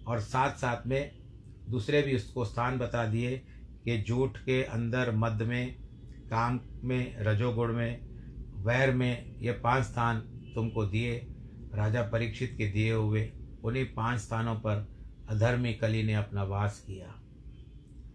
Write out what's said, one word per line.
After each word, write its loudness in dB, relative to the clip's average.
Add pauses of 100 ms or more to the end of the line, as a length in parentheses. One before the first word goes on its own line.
और 0
साथ 2
साथ -2
में -2 (520)
दूसरे 4
भी 4
उसको -2
स्थान 0
बता 0
दिए 0 (460)
कि 2
झूठ 2
के 2
अंदर, 0
मद 2
में, 0 (540)
काम 2 (240)
में, 0
रजोगुण 2
में, -2 (560)
वैर 6
में, 0
ये 0
पांच 4
स्थान 2 (360)
तुमको 0
दिए। 0 (460)
राजा 2
परीक्षित 0
के 2
दिए 2
हुए 2 (300)
उन्हीं 0
पांच 0
स्थानों 0
पर 0 (400)
अधर्मी 4
कली 2
ने 4
अपना 2
वास 0
किया। -12 (920)